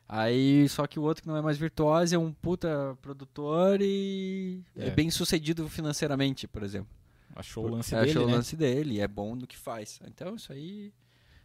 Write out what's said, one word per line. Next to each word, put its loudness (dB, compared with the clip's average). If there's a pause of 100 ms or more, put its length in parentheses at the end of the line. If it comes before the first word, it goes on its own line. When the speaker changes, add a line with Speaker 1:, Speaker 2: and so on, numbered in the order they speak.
(120)
Speaker 1:
Aí, 6
só -2
que -10
o -2
outro 0
que -10
não -2
é -2
mais 0
virtuose 2
é 4
um 0
puta -4
produtor 0
e -2 (120)
é -6
Speaker 2:
É. 0
Speaker 1:
bem 2
sucedido 0
financeiramente, -2
por -10
exemplo. -8 (460)
Speaker 2:
Achou -10
o -2
Speaker 1:
Por-, -2
Speaker 2:
lance -4
Speaker 1:
achou 4
Speaker 2:
dele, 2
Speaker 1:
o 4
Speaker 2:
né? 4
Speaker 1:
lance 0
dele, 0
é 2
bom -6
no -10
que -18
faz. -12
Então, -12
isso -16
aí, -14 (540)